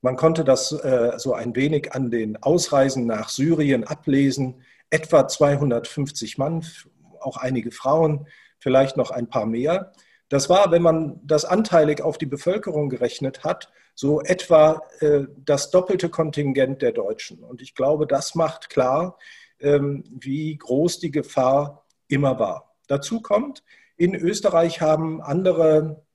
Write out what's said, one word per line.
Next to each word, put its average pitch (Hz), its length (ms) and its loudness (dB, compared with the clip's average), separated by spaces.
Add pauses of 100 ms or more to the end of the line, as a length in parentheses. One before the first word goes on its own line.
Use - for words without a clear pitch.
Man 127 160 -2
konnte 160 260 2
das, 135 300 2
äh, 127 420 0
so 127 180 -4
ein 113 220 -6
wenig 143 380 -2
an 131 180 -4
den 110 320 -4
Ausreisen 135 640 2
nach 110 240 -4
Syrien 143 560 0
ablesen. 139 680 0 (340)
Etwa 156 400 2
zweihundertfünfzig 139 1080 -2
Mann, 165 280 -4 (560)
auch 131 160 -10
einige 123 340 -4
Frauen, 151 560 0 (300)
vielleicht 131 400 2
noch 123 140 -2
ein - 180 -8
paar 107 160 -2
mehr. 143 480 -4 (380)
Das 139 160 0
war, 190 220 6
wenn 170 140 4
man 160 400 2
das 151 200 0
anteilig 175 600 2
auf 151 160 -4
die 151 80 -6
Bevölkerung 151 600 -4
gerechnet 127 540 -4
hat, - 280 -6 (240)
so 147 260 0
etwa, 160 640 4 (160)
äh, 147 220 2 (220)
das 143 280 -2
doppelte 185 380 2
Kontingent 143 760 -2
der 120 80 2
Deutschen. 104 520 -8
Und 127 200 -18
ich - 100 -20
glaube, 147 320 0
das - 300 -2
macht 160 340 -4
klar, 143 480 0 (420)
ähm, 143 480 0
wie 147 480 -8
groß 147 440 -2
die 170 100 -6
Gefahr 139 760 -2 (260)
immer 135 280 0
war. 95 380 -6 (120)
Dazu 143 340 -4
kommt, 240 420 -2 (340)
in 175 160 0
Österreich 170 680 0
haben 160 380 0
andere 156 840 2 (120)